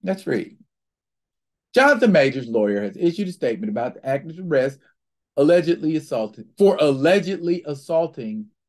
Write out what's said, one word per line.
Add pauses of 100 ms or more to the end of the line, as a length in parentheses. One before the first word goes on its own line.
Let's
read. (1120)
Jonathan
Majors'
lawyer
has
issued
a
statement
about
the
actor's
arrest (580)
allegedly
assaulted, (100)
for
allegedly
assaulting (220)